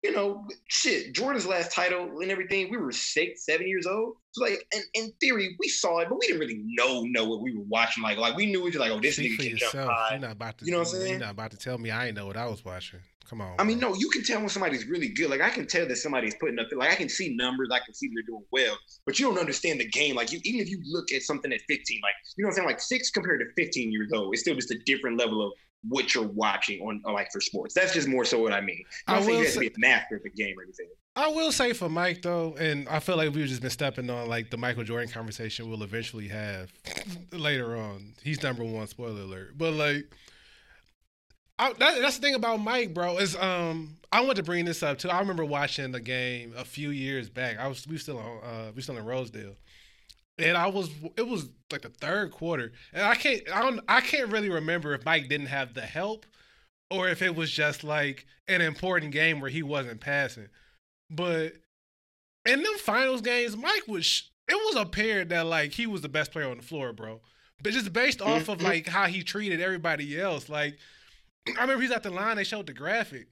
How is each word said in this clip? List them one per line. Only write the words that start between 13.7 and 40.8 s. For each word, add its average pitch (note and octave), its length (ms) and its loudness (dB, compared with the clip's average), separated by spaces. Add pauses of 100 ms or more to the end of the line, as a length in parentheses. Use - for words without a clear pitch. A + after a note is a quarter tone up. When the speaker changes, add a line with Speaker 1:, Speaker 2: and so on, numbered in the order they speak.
Speaker 2:
bro. B3 100 2
Speaker 1:
no, F#3+ 60 0
you G3 140 0
can - 140 2
tell A3+ 160 0
when G#3 100 -2
somebody's D#3 380 0
really D#3 220 -2
good. C#3 200 0
Like, C#3 120 2
I G3 80 4
can D3 180 -2
tell E3+ 200 2
that B2+ 100 -2
somebody's B2 380 0
putting C3 220 -2
up, A2+ 180 -2
like, C3+ 160 2
I F#3+ 40 6
can F3 140 -2
see D#3+ 260 -2
numbers, B2+ 360 0
I B2+ 80 4
can - 140 -8
see C#3 200 -6
they're A2+ 100 -4
doing A2 280 -10
well, A#2+ 260 4 (280)
but C3+ 140 0
you C4+ 80 4
don't G3 100 4
understand D#3 420 0
the A2+ 80 0
game. C3+ 280 2
Like, A#2 160 0
you, E3+ 140 -4
even A3+ 160 0
if F#3+ 80 -2
you F#3 160 -4
look E3 260 -2
at C3 100 0
something C#3+ 320 -2
at G#2+ 140 -2
fifteen, B2+ 340 -2
like, G2+ 120 2 (240)
you G3 60 0
know G#3+ 40 2
what F#3 60 0
I'm - 20 0
saying? F3+ 120 2
Like, B2+ 140 0
six B3 300 0
compared F3 300 2
to - 40 -2 (160)
fifteen C3 300 0
years G#2+ 220 -2
old, G#2 200 0
it's A2+ 80 -2
still D#3+ 140 2
just B2 160 -4
a A2+ 80 -4
different C3 400 0
level G#2+ 260 2
of G2+ 80 -4 (360)
what B2+ 240 2
you're A2+ 140 2
watching G2+ 540 0
on, G#2 240 -6
on, A2 80 -2
like, G2+ 180 -2
for G2 100 -4
sports. - 320 -4
That's F#3 200 4
just D3 140 2
more B2+ 160 4
so A#2 160 4
what A2 140 4
I G2+ 80 2
mean. F2+ 220 -6 (240)
I'm F#3 80 4
Speaker 2:
I - 20 6
Speaker 1:
not G3+ 80 4
saying A3 40 6
you A3+ 80 6
Speaker 2:
will E3 80 6
Speaker 1:
have C3+ 80 4
to - 60 0
Speaker 2:
say A#2 100 2
Speaker 1:
be - 60 -10
a A2 40 -6
master A#2 380 6
of - 60 -10
the G#2 60 -10
game G2 300 -4
or - 40 -16
anything. F#2 260 -14 (260)
Speaker 2:
I C#4+ 140 4
will D#4 220 2
say A#3+ 220 2
for F3+ 160 -2
Mike, F3 320 0
though, E3+ 380 0
and D3 280 0
I D#3 120 0
feel F3 180 2
like D#3 160 2
we've D3 140 0
just B2+ 140 -2
been B2+ 100 -2
stepping C3 380 -2
on, A#2+ 200 -4
like, A#2 220 -2
the B2 60 -6
Michael A#2+ 260 -2
Jordan A#2 260 -4
conversation A2+ 600 -8
we'll A2 140 -6
eventually A2 440 -8
have G2+ 440 -8 (320)
<laughs> F3+ 280 -12
later C#3 440 0
on. G#2 460 -8
He's D3+ 220 -2
number A#2+ 200 -2
one, A2 240 -4
spoiler A2+ 340 -8
alert. F#2+ 360 -10
But, D#3+ 160 0
like, D3 400 0 (1400)